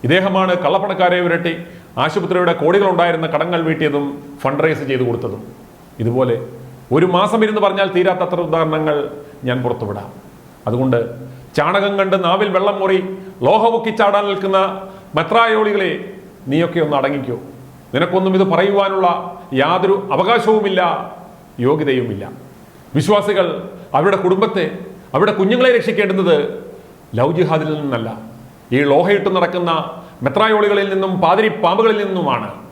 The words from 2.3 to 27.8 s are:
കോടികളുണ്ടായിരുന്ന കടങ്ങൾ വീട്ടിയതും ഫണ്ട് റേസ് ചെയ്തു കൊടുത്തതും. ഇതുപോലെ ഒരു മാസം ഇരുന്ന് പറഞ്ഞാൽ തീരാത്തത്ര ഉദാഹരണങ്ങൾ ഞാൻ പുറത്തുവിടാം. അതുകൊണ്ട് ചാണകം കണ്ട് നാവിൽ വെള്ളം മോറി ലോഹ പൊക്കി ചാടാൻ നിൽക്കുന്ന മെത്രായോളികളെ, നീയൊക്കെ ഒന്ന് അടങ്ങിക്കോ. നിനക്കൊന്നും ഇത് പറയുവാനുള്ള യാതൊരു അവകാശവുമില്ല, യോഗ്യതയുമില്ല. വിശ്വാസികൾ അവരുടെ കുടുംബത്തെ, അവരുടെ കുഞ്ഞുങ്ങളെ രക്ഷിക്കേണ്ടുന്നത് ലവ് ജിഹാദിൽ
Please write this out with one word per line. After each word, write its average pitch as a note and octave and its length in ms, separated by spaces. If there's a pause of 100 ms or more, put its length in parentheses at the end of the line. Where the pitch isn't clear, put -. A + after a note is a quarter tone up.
കോടികളുണ്ടായിരുന്ന E3+ 720
കടങ്ങൾ E3 340
വീട്ടിയതും C#3+ 380 (380)
ഫണ്ട് D3 220
റേസ് D3 260
ചെയ്തു B2+ 160
കൊടുത്തതും. A2+ 340 (640)
ഇതുപോലെ A#2 340 (580)
ഒരു F3+ 200
മാസം G#3 300
ഇരുന്ന് G#3+ 200
പറഞ്ഞാൽ G3 300
തീരാത്തത്ര F3+ 520
ഉദാഹരണങ്ങൾ D#3 480 (520)
ഞാൻ B2 160
പുറത്തുവിടാം. G#2+ 460 (580)
അതുകൊണ്ട് B2 320 (580)
ചാണകം G3 420
കണ്ട് F#3+ 260
നാവിൽ G3 300
വെള്ളം G3 260
മോറി F#3+ 180 (480)
ലോഹ A3 160 (100)
പൊക്കി A3+ 260
ചാടാൻ G3+ 300
നിൽക്കുന്ന F#3+ 300 (580)
മെത്രായോളികളെ, G#3 760 (600)
നീയൊക്കെ E3 340
ഒന്ന് D3 140
അടങ്ങിക്കോ. C3 380 (560)
നിനക്കൊന്നും F3+ 440
ഇത് F#3+ 160
പറയുവാനുള്ള F#3+ 540 (540)
യാതൊരു F#3 340 (200)
അവകാശവുമില്ല, G3+ 680 (840)
യോഗ്യതയുമില്ല. B2+ 580 (760)
വിശ്വാസികൾ G3+ 500 (500)
അവരുടെ F#3 280
കുടുംബത്തെ, F#3+ 400 (480)
അവരുടെ G3 260
കുഞ്ഞുങ്ങളെ B3 380
രക്ഷിക്കേണ്ടുന്നത് F#3 600 (800)
ലവ് C3+ 220
ജിഹാദിൽ D#3 300 (120)